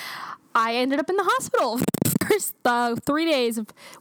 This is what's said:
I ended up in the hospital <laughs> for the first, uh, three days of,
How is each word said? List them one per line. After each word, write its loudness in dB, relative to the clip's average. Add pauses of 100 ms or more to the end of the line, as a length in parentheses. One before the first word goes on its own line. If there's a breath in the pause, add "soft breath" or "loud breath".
(540 loud breath)
I 2
ended 0
up -2
in 0
the 0
hospital 0
<laughs> -
for 0 (180)
the 0
first, 0 (120)
uh, 2
three 0
days 2
of, -6 (340 loud breath)